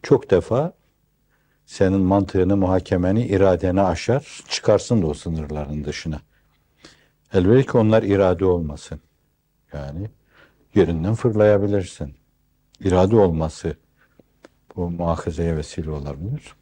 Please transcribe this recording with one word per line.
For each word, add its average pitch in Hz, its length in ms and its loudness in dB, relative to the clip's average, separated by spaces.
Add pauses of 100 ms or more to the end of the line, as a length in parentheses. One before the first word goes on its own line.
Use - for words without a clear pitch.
Çok - 280 0
defa 123 420 0 (920)
senin 98 340 0
mantığını, 95 560 0
muhakemeni, 92 720 0
iradeni 95 540 2
aşar, 98 680 -2
çıkarsın - 540 0
da 80 40 0
o 76 80 -2
sınırların 76 720 -8
dışına. 76 360 -8 (1120)
Elbette 104 400 4
ki 127 60 4
onlar 110 240 4
irade 98 420 2
olmasın. 80 560 -4 (720)
Yani 73 380 -12 (640)
yerinden 85 400 2
fırlayabilirsin. 101 1000 0 (680)
İrade 92 360 4
olması 80 600 0 (1000)
bu 87 140 -6
muhakazeye 82 680 -4
vesile 76 340 -8
olabilir. 76 720 -10